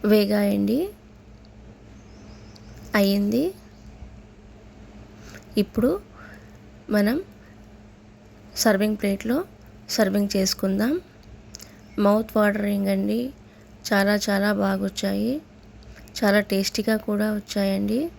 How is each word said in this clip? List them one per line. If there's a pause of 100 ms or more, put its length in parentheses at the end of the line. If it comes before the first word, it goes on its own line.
(120)
వేగాయండి. (2250)
అయ్యింది. (2250)
ఇప్పుడు (1040)
మనం (1500)
సర్వింగ్
ప్లేట్లో (580)
సర్వింగ్
చేసుకుందాం. (1120)
మౌత్
వాటరింగ్
అండి, (680)
చాలా (120)
చాలా (140)
బాగొచ్చాయి, (840)
చాలా (120)
టేస్టీగా (120)
కూడా (100)
వచ్చాయండి. (200)